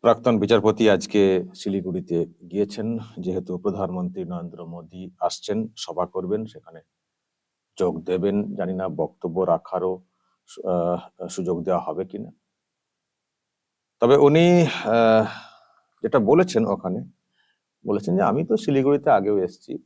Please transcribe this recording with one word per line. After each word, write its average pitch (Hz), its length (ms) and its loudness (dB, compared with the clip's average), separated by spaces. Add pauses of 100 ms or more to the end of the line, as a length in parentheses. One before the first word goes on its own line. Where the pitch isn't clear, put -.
প্রাক্তন 117 380 4
বিচারপতি 104 520 4
আজকে 95 540 2 (100)
শিলিগুড়িতে 90 720 -4 (240)
গিয়েছেন, 104 480 -4 (200)
যেহেতু 90 400 -6
প্রধানমন্ত্রী 92 640 -4
নরেন্দ্র 85 420 -12
মোদী 87 440 -16 (100)
আসছেন, 104 460 -6 (100)
সভা 87 300 -6
করবেন, 95 400 -6
সেখানে 82 340 -20 (960)
যোগ 85 260 -2
দেবেন। 101 500 -2
জানি 92 200 -4
না 95 140 -4
বক্তব্য 80 520 -6
রাখারও, 92 600 -2 (640)
আহ, 87 640 -4
সুযোগ 87 360 -6
দেওয়া 90 160 -2
হবে 82 240 -8
কিনা। 101 260 -14 (1700)
তবে 123 160 6
উনি, 165 460 6
আহ, 113 640 2 (760)
যেটা 131 160 0
বলেছেন 123 480 4
ওখানে, 92 340 -4 (840)
বলেছেন 104 300 -2
যে, 196 60 2
"আমি 143 220 0
তো 220 120 0
শিলিগুড়িতে 143 540 2
আগেও 104 280 2
এসেছি - 480 -6